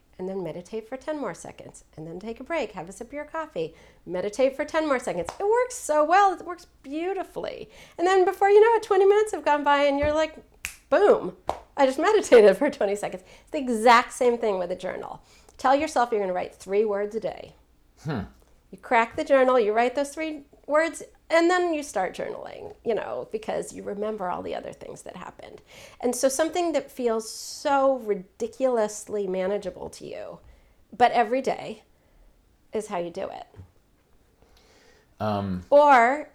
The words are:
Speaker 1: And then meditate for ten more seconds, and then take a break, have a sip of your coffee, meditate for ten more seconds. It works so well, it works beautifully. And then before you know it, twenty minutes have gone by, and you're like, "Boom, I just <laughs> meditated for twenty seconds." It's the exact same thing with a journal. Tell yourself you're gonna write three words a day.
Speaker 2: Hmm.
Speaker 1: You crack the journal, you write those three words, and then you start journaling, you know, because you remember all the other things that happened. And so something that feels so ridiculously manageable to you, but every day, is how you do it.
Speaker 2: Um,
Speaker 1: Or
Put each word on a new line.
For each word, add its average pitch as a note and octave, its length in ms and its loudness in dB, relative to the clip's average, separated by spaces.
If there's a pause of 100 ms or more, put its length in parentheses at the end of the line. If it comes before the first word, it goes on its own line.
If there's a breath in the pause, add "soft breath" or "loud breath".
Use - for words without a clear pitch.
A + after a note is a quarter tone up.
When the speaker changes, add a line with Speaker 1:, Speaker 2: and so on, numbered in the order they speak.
(180)
Speaker 1:
And F#3 120 -8
then F#3+ 140 -8
meditate F3+ 440 -10
for - 80 -12
ten D4+ 240 -8
more G#3+ 140 -6
seconds, - 500 -18 (140)
and D#3 100 -14
then E3+ 140 -14
take A3+ 180 -12
a C4 60 -16
break, D#4+ 260 -6
have E3+ 160 -12
a F#3+ 60 -18
sip A#3 140 -16
of - 60 -20
your D4 120 -10
coffee, D4 480 -8 (320 soft breath)
meditate G#3 500 -2
for D4+ 80 -6
ten D#4 240 -2
more C4+ 120 0
seconds. F3 380 -6
It G4 60 -6
works A#4+ 320 0
so D4+ 300 2
well, F#4+ 280 4
it D#4 120 -12
works E4+ 220 -14 (160)
beautifully. E4 840 -8 (280 loud breath)
And E4+ 100 0
then F#4+ 160 6
before G4 260 2
you G#4 120 10
know A#4 160 8
it, A4 60 -2
twenty G4 220 4
minutes G#4+ 280 4
have D#4 100 -8
gone D4 220 2
by, C#4+ 180 4
and C#4 160 2
you're D4 140 0
like, D#4 240 -2 (520)
"Boom, C#4 460 4 (400)
I C#4 100 4
just C4 140 0
<laughs> E4+ 100 4
meditated A#3 460 8
for C#4 140 0
twenty G3+ 260 -2
seconds." F#3 280 -10 (180 loud breath)
It's - 100 -20
the D#4 60 -6
exact A#3+ 560 4
same A#3+ 240 2
thing A3 200 -2
with F3+ 140 -6
a F#3 60 -4
journal. - 440 -10 (360 soft breath)
Tell C4 180 4
yourself C#4 380 0
you're G#3 80 0
gonna F#3+ 100 -2
write F3 240 -6
three G3+ 300 0
words G#3 300 -4
a A3 40 -4
day. - 360 -10 (500)
Speaker 2:
Hmm. C#3 160 -4 (500)
Speaker 1:
You F#3 60 -20
crack A3+ 400 0
the D#4 80 -4
journal, B3+ 340 4
you G#3 140 0
write A#3+ 220 0
those C#4+ 200 -4
three D#4 280 -8 (220)
words, D4+ 380 0 (260)
and E4+ 200 4
then F4+ 240 2
you D4 100 -4
start G3 320 -4
journaling, - 580 -10 (100)
you - 120 -2
know, A#2+ 360 -6
because - 400 -6
you F#3 120 -14
remember G3+ 460 -6
all F3 120 -6
the F#3 140 -8
other - 180 -10
things - 300 -18
that - 120 -16
happened. - 460 -18 (400 loud breath)
And A#3+ 140 -2
so C4+ 120 0
something D#4+ 460 0
that - 180 -4
feels A3+ 400 -4
so C4+ 680 0
ridiculously G#3 1300 -4
manageable F#3 640 -6
to - 140 -18
you, G2 340 -14 (580 soft breath)
but A#3+ 140 4
every A#3+ 300 0
day, F#3 420 -8 (880)
is G#3+ 140 -6
how G3+ 100 -6
you E3+ 140 -6
do F#3+ 180 -8
it. - 160 -14 (1700 soft breath)
Speaker 2:
Um, G2+ 500 -4
Speaker 1:
Or C#4+ 640 6